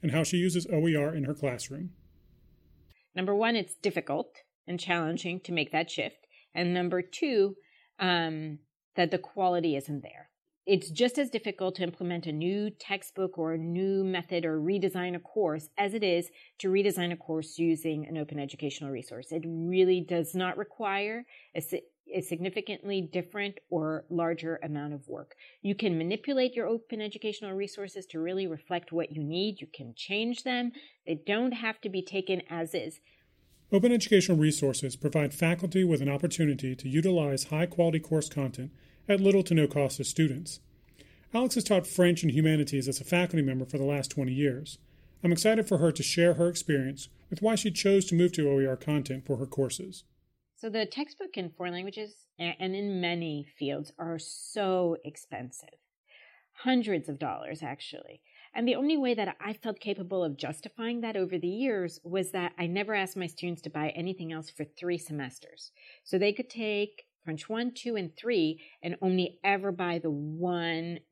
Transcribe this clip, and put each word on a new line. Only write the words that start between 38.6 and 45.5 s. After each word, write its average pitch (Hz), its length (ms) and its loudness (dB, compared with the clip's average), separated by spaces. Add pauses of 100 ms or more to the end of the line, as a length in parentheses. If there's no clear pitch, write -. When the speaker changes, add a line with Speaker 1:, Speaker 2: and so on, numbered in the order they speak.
Speaker 1:
at 202 100 6
little 196 240 6
to 170 120 2
no 151 120 6
cost 143 300 0
to 135 60 -4
students. 156 560 0 (760)
Alex 247 220 2
has 226 80 2
taught 180 240 4
French 175 340 6
and 156 100 2
humanities 147 560 4
as 131 140 -2
a - 20 -10
faculty 170 380 2
member 131 240 0
for 135 140 -4
the 135 40 0
last 139 280 -2
twenty 131 200 -2
years. 139 460 0 (460)
I'm 175 80 4
excited 214 360 4